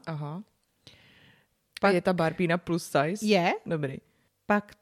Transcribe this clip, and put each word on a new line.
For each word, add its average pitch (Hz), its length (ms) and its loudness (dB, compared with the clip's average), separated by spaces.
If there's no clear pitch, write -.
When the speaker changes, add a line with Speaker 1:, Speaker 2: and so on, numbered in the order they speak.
Speaker 1:
Aha. 156 360 -8
Speaker 2:
Pak 196 100 4
Speaker 1:
A 190 40 4
je 175 60 2
ta 185 120 0
Barbie 165 360 0
na 170 100 2
plus 170 260 -4
size? 170 420 0
Speaker 2:
Je. 196 260 4
Speaker 1:
Dobrý. 147 300 -4
Speaker 2:
Pak 208 360 0